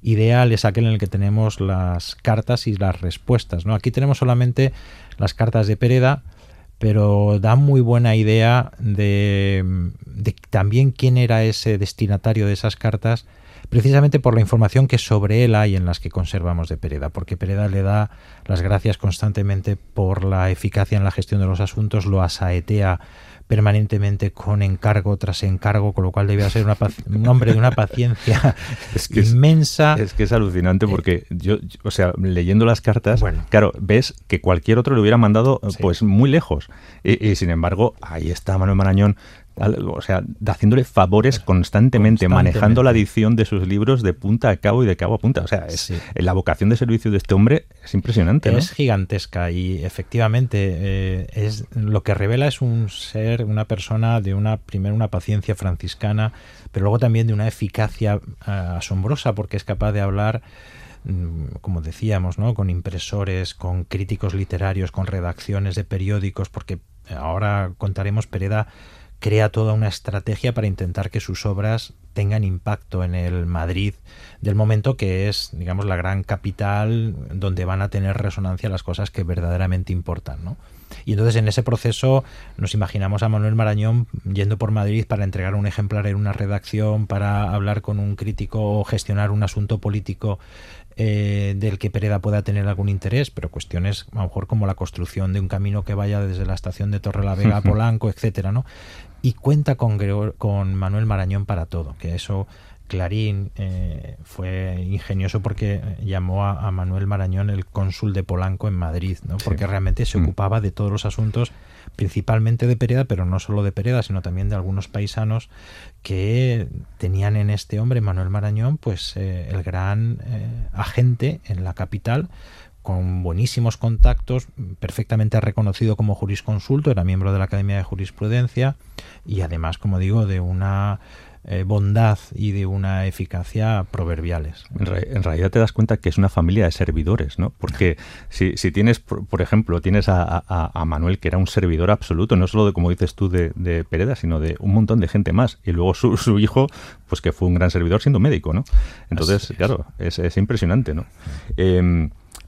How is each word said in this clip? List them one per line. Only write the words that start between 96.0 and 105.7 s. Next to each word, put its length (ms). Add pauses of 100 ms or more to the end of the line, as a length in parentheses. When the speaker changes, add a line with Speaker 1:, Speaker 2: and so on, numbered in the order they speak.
Speaker 1:
desde 260
la 80
estación 360
de 100
Torrelavega 560
a 40
Speaker 2:
<laughs> 20
Speaker 1:
Polanco, 480
etcétera, 420
¿no? 120 (560)
Y 120
cuenta 440
con 220
Gregor-, 380
con 380
Manuel 320
Marañón 400
para 200
todo, 320
que 160
eso 320 (400)
Clarín, 720
eh, 680
fue 640
ingenioso 540
porque, 420